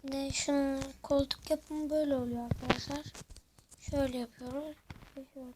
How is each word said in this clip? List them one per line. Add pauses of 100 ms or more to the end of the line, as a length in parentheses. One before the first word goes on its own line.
Bir
de
şunun (200)
koltuk
yapımı
böyle
oluyor
arkadaşlar. (720)
Şöyle
yapıyoruz. (400)
Ve (100)
şöyle.